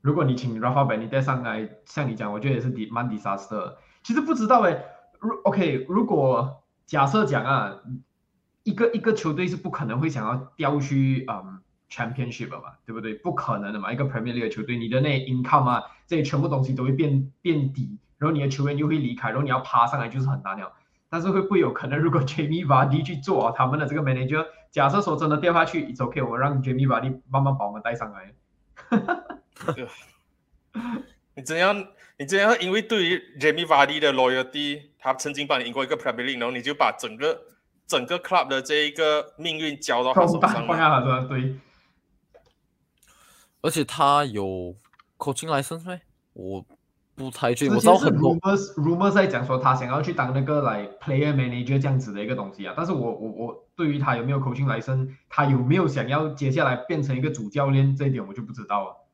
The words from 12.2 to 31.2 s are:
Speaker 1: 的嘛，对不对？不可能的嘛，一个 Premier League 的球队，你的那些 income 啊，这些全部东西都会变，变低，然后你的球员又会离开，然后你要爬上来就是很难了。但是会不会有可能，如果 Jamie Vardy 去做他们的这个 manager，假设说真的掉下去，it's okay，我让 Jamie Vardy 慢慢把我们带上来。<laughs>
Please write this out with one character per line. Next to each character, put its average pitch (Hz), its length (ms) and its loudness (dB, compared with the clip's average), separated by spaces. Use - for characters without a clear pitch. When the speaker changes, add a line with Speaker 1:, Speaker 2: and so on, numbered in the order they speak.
Speaker 1:
的 82 80 -12
嘛， - 60 -18
对 117 80 -14
不 113 80 -10
对？ 110 140 -8
不 139 200 -6
可 113 240 -2
能 101 140 -8
的 107 80 -6
嘛， 95 100 -6
一 127 60 -4
个 139 80 -2
Premier 120 300 -4
League 120 60 -2
的 113 100 -2
球 110 120 -8
队， 123 140 -4
你 113 140 -6
的 131 100 2
那 143 180 0
些 131 60 -4
income 131 460 2
啊， 117 120 0
这 170 100 -2
些 151 60 2
全 139 160 -2
部 139 100 0
东 135 140 0
西 131 120 0
都 127 100 -2
会 135 80 0
变， 135 480 0
变 147 320 0
低， 104 260 -8
然 151 120 0
后 156 60 0
你 139 60 0
的 139 60 0
球 139 180 0
员 143 100 0
又 151 100 0
会 151 120 2
离 123 160 -2
开， 113 160 -2
然 120 80 -2
后 139 40 0
你 139 60 -2
要 131 120 0
爬 120 260 4
上 143 120 -2
来 117 100 -2
就 127 120 -4
是 135 80 0
很 135 140 -2
难 98 180 -8
了。 92 100 -12
但 165 120 -2
是 190 80 0
会 190 100 4
不 190 80 -2
会 190 100 4
有 127 140 4
可 - 140 -6
能， 139 120 -2
如 156 120 4
果 131 120 2
Jamie 156 440 -2
Vardy 135 380 4
去 175 120 -6
做 117 360 0
他 131 140 2
们 143 120 0
的 147 80 0
这 147 80 -4
个 156 80 0
manager， 135 440 0
假 139 180 4
设 196 120 2
说 170 160 0
真 156 140 0
的 151 80 4
掉 170 140 2
下 165 120 4
去， 160 220 -2
it's 123 100 -10
okay， 127 300 -2
我 117 120 -4
让 135 240 2
Jamie 131 240 2
Vardy 127 340 0
慢 135 120 2
慢 139 140 2
把 107 100 -2
我 104 60 -6
们 107 100 -10
带 120 120 -4
上 113 180 -8
来。 98 220 -18
<laughs> - 920 -4